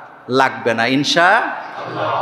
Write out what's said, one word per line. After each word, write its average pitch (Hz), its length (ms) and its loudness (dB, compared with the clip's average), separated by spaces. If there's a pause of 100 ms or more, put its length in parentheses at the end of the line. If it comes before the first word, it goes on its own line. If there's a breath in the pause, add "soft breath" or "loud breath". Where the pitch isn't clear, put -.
(300)
লাগবে 131 440 2
না 113 120 0
ইনশাআল্লাহ। - 1200 0 (140)